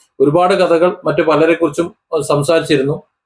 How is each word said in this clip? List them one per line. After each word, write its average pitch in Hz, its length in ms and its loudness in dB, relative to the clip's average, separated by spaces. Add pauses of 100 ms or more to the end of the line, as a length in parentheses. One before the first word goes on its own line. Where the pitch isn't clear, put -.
(200)
ഒരുപാട് 175 340 2
കഥകൾ 175 500 2
മറ്റു 156 180 -2
പലരെക്കുറിച്ചും, 160 720 0 (220)
ആ, 151 40 -2
സംസാരിച്ചിരുന്നു. 147 840 -2 (240)